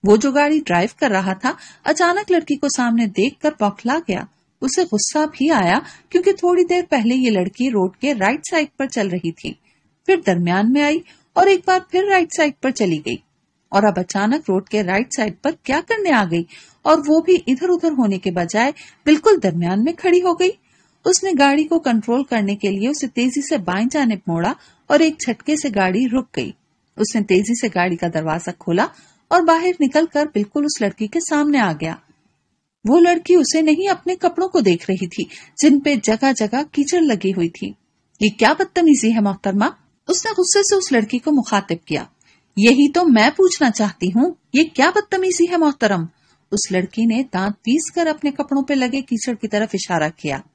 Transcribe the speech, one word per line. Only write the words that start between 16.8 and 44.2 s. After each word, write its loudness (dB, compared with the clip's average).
और 4
वो 2
भी 2
इधर-उधर 0
होने 0
के -4
बजाय -2
बिल्कुल 4
दरमियान 0
में -2
खड़ी 2
हो 0
गई। 0
उसने 0
गाड़ी 2
को -2
कंट्रोल 0
करने -2
के -4
लिए -2
उसे -4
तेजी -4
से -4
बाएं -2
जानिब -2
मोड़ा -2
और 4
एक 2
झटके -4
से -4
गाड़ी 0
रुक -2
गई। -6
उसने -2
तेजी 0
से -2
गाड़ी -2
का -4
दरवाजा -4
खोला -2
और 4
बाहर 2
निकलकर 0
बिल्कुल -2
उस -4
लड़की -4
के -2
सामने 0
आ 2
गया। -8
वो 4
लड़की 4
उसे 2
नहीं, 2
अपने -2
कपड़ों -2
को 0
देख 0
रही -4
थी, -8
जिन 6
पे 0
जगह-जगह -2
कीचड़ -2
लगी 0
हुई -2
थी। -10
"ये 4
क्या 2
बदतमीजी 2
है 0
मोहतरमा?" -2
उसने -2
गुस्से 0
से 0
उस -2
लड़की 0
को -2
मुखातिब 0
किया। -6
"यही 4
तो 0
मैं 4
पूछना 2
चाहती -4
हूँ, 0